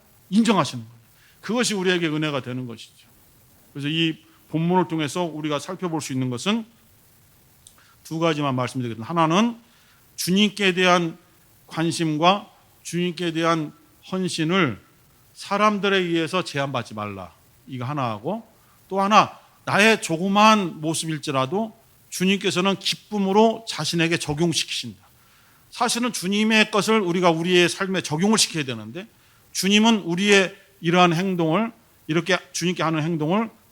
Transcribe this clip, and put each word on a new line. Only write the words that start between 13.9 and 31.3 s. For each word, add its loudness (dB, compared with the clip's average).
헌신을 0
사람들에 0
의해서 -2
제한받지 -4
말라. -10
이거 -10
하나하고, -6
또 -2
하나, 4
나의 4
조그마한 2
모습일지라도 -4
주님께서는 0
기쁨으로 0
자신에게 -2
적용시키신다. -4
사실은 -2
주님의 2
것을 2
우리가 2
우리의 4
삶에 -4
적용을 0
시켜야 0
되는데, -10
주님은 2
우리의 2
이러한 4
행동을, 0